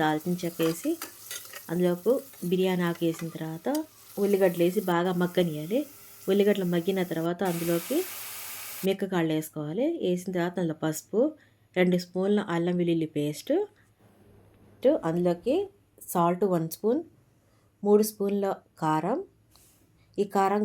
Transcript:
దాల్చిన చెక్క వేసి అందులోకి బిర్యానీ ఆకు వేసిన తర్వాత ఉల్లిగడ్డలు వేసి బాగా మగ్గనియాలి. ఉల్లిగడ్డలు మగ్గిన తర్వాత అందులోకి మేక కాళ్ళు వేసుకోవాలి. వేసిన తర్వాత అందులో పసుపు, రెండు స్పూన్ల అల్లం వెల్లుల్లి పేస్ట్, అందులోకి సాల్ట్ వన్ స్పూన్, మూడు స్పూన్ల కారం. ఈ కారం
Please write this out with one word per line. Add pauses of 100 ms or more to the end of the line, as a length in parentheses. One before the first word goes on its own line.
దాల్చిన
చెక్క
వేసి (800)
అందులోకి (380)
బిర్యానీ
ఆకు
వేసిన
తర్వాత (540)
ఉల్లిగడ్డలు
వేసి (100)
బాగా (100)
మగ్గనియాలి. (500)
ఉల్లిగడ్డలు
మగ్గిన
తర్వాత
అందులోకి (880)
మేక
కాళ్ళు
వేసుకోవాలి. (160)
వేసిన
తర్వాత
అందులో
పసుపు, (560)
రెండు
స్పూన్ల (100)
అల్లం
వెల్లుల్లి
పేస్ట్, (1600)
అందులోకి (560)
సాల్ట్
వన్
స్పూన్, (800)
మూడు
స్పూన్ల (280)
కారం. (960)
ఈ (120)
కారం